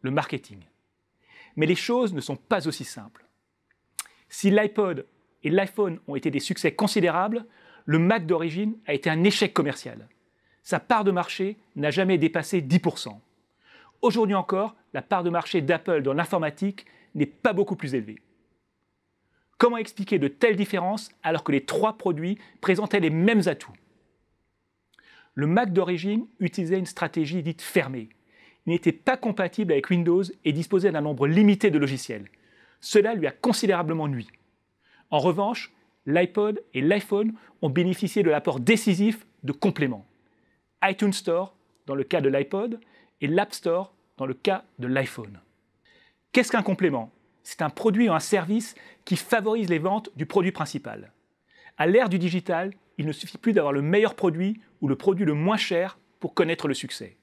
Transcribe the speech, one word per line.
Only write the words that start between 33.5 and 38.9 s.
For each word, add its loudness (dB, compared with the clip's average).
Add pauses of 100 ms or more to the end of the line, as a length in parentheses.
nui. -4 (840)
En 2
revanche, 0 (320)
l'iPod 2 (120)
et -2
l'iPhone 0 (280)
ont 0
bénéficié 0
de 4
l'apport 0
décisif 2 (180)